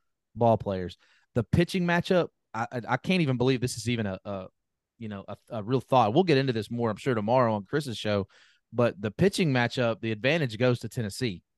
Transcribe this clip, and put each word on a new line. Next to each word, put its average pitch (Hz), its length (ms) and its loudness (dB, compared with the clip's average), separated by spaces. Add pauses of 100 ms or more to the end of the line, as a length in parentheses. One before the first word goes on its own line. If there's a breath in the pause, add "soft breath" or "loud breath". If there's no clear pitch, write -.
(340)
ball 113 240 4
players. 92 400 -6 (360 soft breath)
The - 100 2
pitching 175 400 0
matchup, 175 440 2 (240)
I, 113 180 -4
I, 127 100 -8 (100)
I 127 80 2
can't 185 240 0
even 131 160 0
believe 127 220 2
this 123 160 -4
is 107 120 -8
even 113 180 -2
a, 95 180 -6
a, 98 220 -8 (520)
you 113 100 -12
know, 98 200 -12
a, 101 80 -12 (140)
a 117 120 -6
real 120 180 0
thought. 117 320 4
We'll 147 120 4
get 151 140 4
into 135 140 0
this 110 180 -6
more, 117 200 -2
I'm 101 60 -4
sure, 131 180 -2
tomorrow 113 400 2
on 101 100 -4
Chris's 139 340 -6
show. 104 300 -2 (440 soft breath)
But 117 280 0
the 107 100 -4
pitching 175 420 2
matchup, 120 480 0
the 113 120 -2
advantage 123 440 0
goes 123 240 2
to 117 80 -8
Tennessee. 104 540 -6 (160)